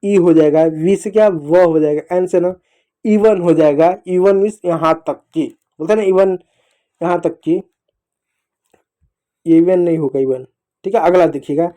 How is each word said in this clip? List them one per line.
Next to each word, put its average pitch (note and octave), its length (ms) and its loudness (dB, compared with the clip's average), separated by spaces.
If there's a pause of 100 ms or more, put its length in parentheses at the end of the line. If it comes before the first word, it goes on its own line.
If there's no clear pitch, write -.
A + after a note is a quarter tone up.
ई G3+ 140 -2
हो F3 160 2
जाएगा, D#3 300 2
वी D#3+ 320 0
से G#3 140 -6
क्या? G#3+ 200 2
व E3 340 0
हो E3 160 2
जाएगा, D3+ 360 -4
एन F3+ 120 0
से F3+ 120 -2
ना F3 140 -2 (520)
इवन G#3+ 360 2
हो E3+ 120 2
जाएगा, D#3 420 2 (120)
इवन F3+ 280 2
मीन्स G3+ 300 -2
यहाँ D#3+ 280 -2 (140)
तक D3 140 -8 (120)
की, D#3+ 120 -4 (340)
बोलते D#3 140 -4
हैं A3 60 0
ना G#3+ 60 -2
इवन, F#3+ 320 0 (640)
यहाँ F3 200 -2
तक - 180 -6
की, E3+ 220 -4 (1800)
एवेन E3+ 340 2
नहीं E3+ 180 0
होगा C#3 220 -4
ईवन, C3 260 -4 (400)
ठीक F#3+ 100 -8
है। A3+ 60 2
अगला F3 260 2
देखिएगा D#3+ 500 -4